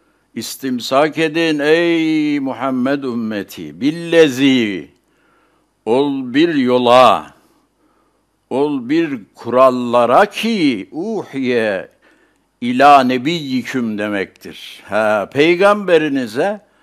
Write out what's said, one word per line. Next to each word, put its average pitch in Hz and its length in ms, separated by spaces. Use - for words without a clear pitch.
İstimsak 131 840
edin 160 400
ey 156 800
Muhammed 131 640
ümmeti, 107 800
billezi, 135 1080
ol 131 480
bir 165 200
yola, 123 800
ol 135 380
bir 147 320
kurallara 123 920
ki 170 640
uhiye 127 1000
ila 131 420
nebiyyiküm 127 920
demektir. 98 840
Ha, 107 480
peygamberinize 170 1300